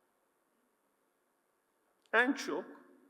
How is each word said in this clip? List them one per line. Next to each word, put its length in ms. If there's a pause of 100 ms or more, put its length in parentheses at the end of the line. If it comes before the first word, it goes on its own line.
(2000)
En 200
çok 480 (300)